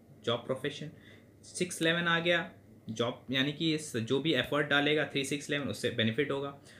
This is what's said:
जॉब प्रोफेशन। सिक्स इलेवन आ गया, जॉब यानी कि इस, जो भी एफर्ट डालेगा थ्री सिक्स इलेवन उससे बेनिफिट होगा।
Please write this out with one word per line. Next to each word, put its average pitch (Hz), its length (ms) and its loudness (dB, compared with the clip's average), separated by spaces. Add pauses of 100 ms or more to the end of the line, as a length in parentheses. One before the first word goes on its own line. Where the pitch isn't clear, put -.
(240)
जॉब 117 160 0
प्रोफेशन। - 500 -6 (520)
सिक्स - 400 -6
इलेवन 170 200 2
आ 170 180 2
गया, 175 300 2 (400)
जॉब 120 400 -2
यानी 135 220 0
कि 160 220 0
इस, 156 220 -4
जो 117 240 2
भी 156 140 2
एफर्ट 143 320 2
डालेगा 143 380 4
थ्री 139 200 -2
सिक्स 143 260 -4
इलेवन 143 180 -2
उससे 113 220 -2
बेनिफिट 113 400 2
होगा। 139 280 -4 (220)